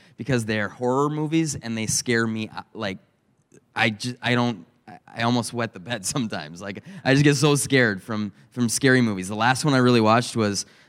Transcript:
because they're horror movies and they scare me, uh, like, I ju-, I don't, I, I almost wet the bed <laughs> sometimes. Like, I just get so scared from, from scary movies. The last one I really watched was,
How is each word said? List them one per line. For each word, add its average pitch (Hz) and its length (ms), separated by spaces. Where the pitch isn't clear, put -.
because 120 260
they're 107 240
horror 131 400
movies 151 460
and 113 240
they 110 80
scare 117 400
me, 110 280
uh, 95 80
like, 101 240
I 113 160
ju-, 123 300
I 120 140
don't, 120 320
I, - 120
I 117 60
almost 120 300
wet 117 200
the 95 80
bed 104 260
<laughs> - 80
sometimes. 92 460
Like, 101 220
I 131 100
just 143 100
get 143 120
so 147 180
scared 127 480
from, 107 300
from 120 180
scary 127 320
movies. 98 280
The 107 80
last 123 280
one 143 100
I 131 40
really 123 220
watched 113 360
was, 104 300